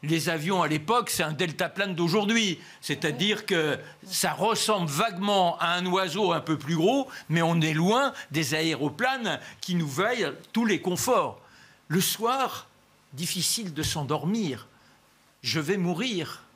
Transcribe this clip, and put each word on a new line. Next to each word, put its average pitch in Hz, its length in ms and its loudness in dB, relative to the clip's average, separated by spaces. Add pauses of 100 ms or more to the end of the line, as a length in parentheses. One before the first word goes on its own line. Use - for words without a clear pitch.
les 160 260 0
avions 170 340 0
à 151 60 2
l'époque, 156 400 2
c'est - 140 -2
un 156 100 -2
deltaplane 180 600 -2
d'aujourd'hui. 196 640 2 (220)
C'est-à-dire 160 640 -2
que 156 320 2 (280)
ça 185 280 -2
ressemble 190 560 0
vaguement 190 680 2
à 165 100 0
un 180 180 0
oiseau 185 460 2
un 156 100 0
peu 156 160 -2
plus 160 180 -4
gros, 254 320 4 (220)
mais 165 100 2
on 165 220 4
est 156 100 2
loin 214 400 2 (180)
des 143 220 -2
aéroplanes 160 880 0 (220)
qui 180 120 -4
nous 165 140 0
veillent 190 420 0 (220)
tous 226 140 2
les 190 160 2
conforts. 180 580 0 (480)
Le 180 140 2
soir, 240 680 -2 (460)
difficile 175 580 -4
de 147 100 -4
s'endormir. 151 840 -2 (760)
Je 123 160 -2
vais 160 200 0
mourir 180 640 -2 (140)